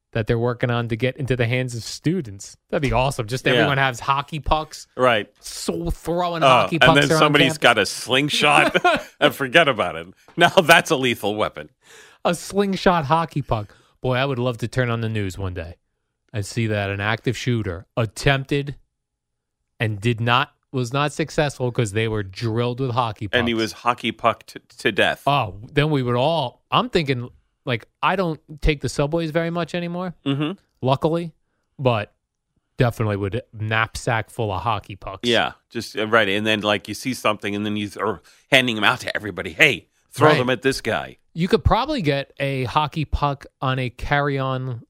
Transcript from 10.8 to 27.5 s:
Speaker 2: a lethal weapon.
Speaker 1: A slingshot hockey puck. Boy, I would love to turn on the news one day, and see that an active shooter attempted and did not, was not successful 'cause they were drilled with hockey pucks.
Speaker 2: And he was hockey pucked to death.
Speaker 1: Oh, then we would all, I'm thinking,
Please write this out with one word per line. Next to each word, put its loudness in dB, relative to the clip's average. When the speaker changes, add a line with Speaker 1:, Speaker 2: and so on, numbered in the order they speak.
Speaker 2:
a 2
lethal 0
weapon. -4
Speaker 1:
A 2
slingshot 0
hockey 0
puck. -4
Boy, 0
I 2
would -2
love -2
to -6
turn 0
on -2
the -2
news -4
one -6
day, -10
and -4
see -2
that 0
an -4
active -2
shooter -4
attempted -2
and -2
did 0
not, 2
was -4
not 0
successful -2
'cause -2
they 0
were -4
drilled -4
with -2
hockey -2
pucks. 2
Speaker 2:
And 2
he 0
was 0
hockey -2
pucked -2
to 2
death. 0
Speaker 1:
Oh, 0
then 2
we 2
would 0
all, -2
I'm 2
thinking, -2